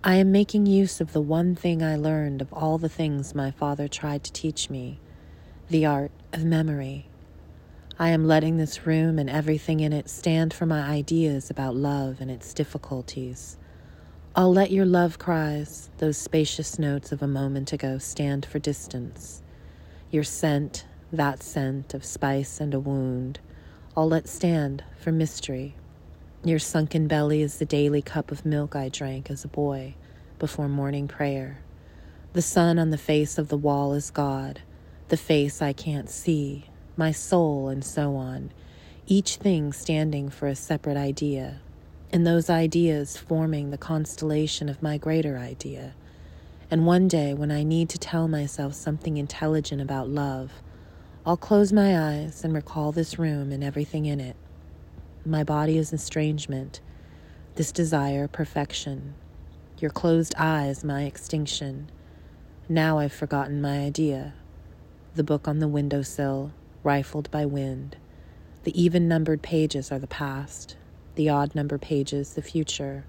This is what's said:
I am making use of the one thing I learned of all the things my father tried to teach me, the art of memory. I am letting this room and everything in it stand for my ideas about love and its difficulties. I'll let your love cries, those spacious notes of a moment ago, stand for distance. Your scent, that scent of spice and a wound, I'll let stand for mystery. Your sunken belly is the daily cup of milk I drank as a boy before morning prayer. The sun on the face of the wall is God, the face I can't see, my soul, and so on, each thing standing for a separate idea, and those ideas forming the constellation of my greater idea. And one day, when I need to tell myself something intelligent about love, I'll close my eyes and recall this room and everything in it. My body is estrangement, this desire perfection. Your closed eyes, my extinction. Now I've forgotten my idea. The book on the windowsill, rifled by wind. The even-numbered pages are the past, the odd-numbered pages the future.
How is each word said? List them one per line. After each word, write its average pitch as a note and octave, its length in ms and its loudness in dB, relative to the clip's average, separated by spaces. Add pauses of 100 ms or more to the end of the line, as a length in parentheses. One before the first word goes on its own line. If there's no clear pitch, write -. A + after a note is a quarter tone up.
I F#3 120 6
am F#3+ 140 8
making G3+ 360 6
use G3 340 4
of D#3 140 -2
the D#3 80 2
one E3 340 2
thing E3 260 0
I D#3 140 2
learned D3+ 460 0
of C3 100 -6
all D#3 260 0
the D#3+ 120 -2
things D3 440 -2
my C#3 160 -2
father D3 380 -2
tried D3 380 -6
to - 80 -12
teach - 360 -6
me, C3 300 -8 (720)
the D#3+ 160 4
art C#3+ 260 2 (220)
of D#3+ 100 -2
memory. D3 640 0 (920)
I E3 120 4
am D#3+ 180 4
letting D#3+ 300 6
this D#3 280 -2
room D#3+ 340 4
and C#3 100 0
everything D#3 500 0
in D3+ 140 2
it D3 160 -4
stand D#3+ 440 2
for E3+ 120 -4
my D#3 160 2
ideas D3 680 0
about C3 280 -4
love C#3 420 -2
and C3 100 -6
its B2 240 -10
difficulties. - 1000 -6 (800)
I'll F#3 180 8
let G3 160 8
your F#3+ 160 4
love F3 320 4
cries, D3+ 800 -2
those D3+ 180 0
spacious - 640 0
notes C#3+ 340 -2
of C#3+ 120 -4
a C#3 40 0
moment C3+ 460 -2
ago, C3+ 240 -4
stand C#3 480 -2
for - 140 -4
distance. - 840 -8 (680)
Your D3+ 120 2
scent, D3 600 -2 (260)
that C#3+ 300 0
scent C3+ 540 -4
of C3+ 100 -10
spice C#3 560 -2
and D3 140 -2
a C3+ 40 0
wound, C3 600 -2 (580)
I'll D#3+ 100 4
let D#3+ 220 2
stand D3 540 0 (120)
for - 160 -4
mystery. C#3+ 640 -2 (680)
Your E3 160 4
sunken D#3 480 2
belly D3+ 340 4
is D3 160 -2
the D#3 80 0
daily D3 380 4
cup - 280 -6
of C#3+ 140 -8
milk D3 300 0
I C3+ 120 -4
drank C3 440 -8
as C#3 120 -8
a D3+ 60 -10
boy C#3 460 -2 (420)
before D3+ 320 -2
morning C#3+ 380 -2
prayer. C#3 540 -4 (720)
The F3 100 2
sun E3+ 340 4
on D#3+ 140 4
the D3+ 80 0
face D3+ 400 2
of D3 100 -2
the D3 80 0
wall C#3+ 360 2
is C#3+ 180 -4
God, C3+ 500 -4 (460)
the E3 100 4
face D3 420 2
I C#3+ 140 0
can't D3 360 -6
see, C#3+ 560 -2 (300)
my D#3+ 160 2
soul, D3+ 560 2
and C3+ 160 -4
so C#3+ 320 -2
on, C3 360 -8 (560)
each G3 300 2
thing D#3 360 2
standing D3+ 560 0
for C#3+ 180 -4
a C#3 80 0
separate C#3+ 420 -2
idea, C#3 640 -2 (500)
and E3+ 140 4
those E3+ 240 4
ideas E3 680 2
forming D#3+ 520 -2
the C#3+ 80 -6
constellation D#3 880 -2
of C#3 140 -6
my D3+ 160 0
greater D3 400 0
idea. C3 560 -10 (800)
And D#3+ 160 6
one F3+ 200 6
day, D3 280 2
when D3 160 -2
I D3 100 0
need E3 280 2
to E3 100 -8
tell E3 280 0
myself C#3+ 460 -4
something D3+ 440 -4
intelligent D3 600 -2
about C3+ 300 -4
love, C#3 420 -4 (720)
I'll E3+ 140 4
close G3+ 340 6
my G3 240 6
eyes D#3 480 -2
and D#3+ 80 -2
recall D3+ 400 -2
this D#3+ 280 -2
room D3 320 -2
and C#3 120 -4
everything D3 440 -2
in C#3+ 120 -2
it. B2+ 160 -10 (880)
My D#3 200 0
body D3+ 340 2
is D#3 160 0
estrangement, D3 880 -4 (720)
this - 180 -2
desire C#3+ 560 0
perfection. C#3+ 840 -6 (640)
Your D3+ 140 -2
closed E3 440 4
eyes, D3+ 480 0
my C#3+ 200 -2
extinction. C#3+ 880 -6 (760)
Now D#3+ 300 4
I've D3 160 0
forgotten C#3+ 480 -2
my C#3+ 200 0
idea. C#3+ 520 -2 (800)
The D#3+ 100 0
book D3 240 0
on D3+ 120 0
the D#3 80 2
windowsill, C#3+ 840 -2 (280)
rifled C#3+ 480 0
by D3+ 160 0
wind. C3+ 520 -4 (640)
The - 180 0
even-numbered E3 600 4
pages D3+ 480 0
are C3+ 80 -4
the C#3 80 -8
past, - 680 -8 (400)
the D3+ 120 2
odd-numbered C#3+ 540 0
pages C#3+ 540 -2
the D3+ 60 -4
future. C#3 680 -4